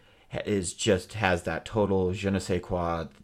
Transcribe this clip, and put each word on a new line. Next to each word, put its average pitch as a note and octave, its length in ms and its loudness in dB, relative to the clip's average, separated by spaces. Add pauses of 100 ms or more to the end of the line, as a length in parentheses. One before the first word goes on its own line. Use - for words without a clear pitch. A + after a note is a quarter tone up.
(300)
ha-, - 160 -6
is G2 260 0
just - 420 0
has F#2 300 2
that D#2+ 200 -4
total F#2+ 480 2
je G2 180 -2
ne G2 80 2
sais F2+ 240 -2
quoi. E2+ 440 -2 (180)